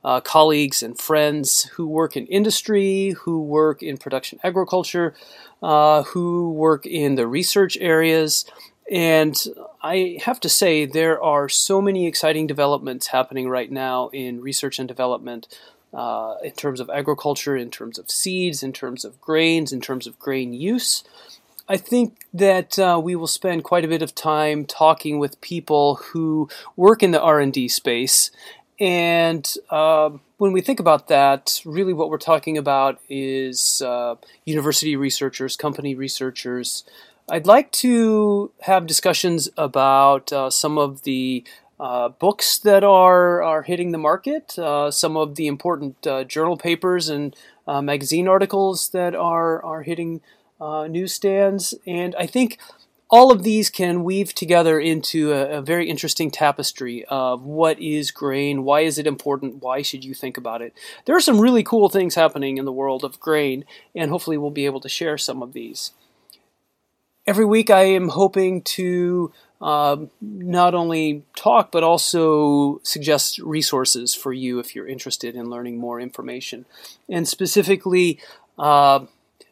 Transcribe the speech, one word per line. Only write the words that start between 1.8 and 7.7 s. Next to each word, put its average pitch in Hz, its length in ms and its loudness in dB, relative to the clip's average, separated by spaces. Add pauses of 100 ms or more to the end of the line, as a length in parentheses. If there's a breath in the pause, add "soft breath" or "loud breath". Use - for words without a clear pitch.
work 156 280 -2
in 123 120 -8
industry, 196 960 0
who 165 200 -4
work 151 400 0
in 143 160 -8
production - 460 -8
agriculture, 175 680 -2 (500 loud breath)
uh, 151 400 6
who 175 480 -2
work 156 340 2
in 147 300 0
the 120 120 0
research 180 540 0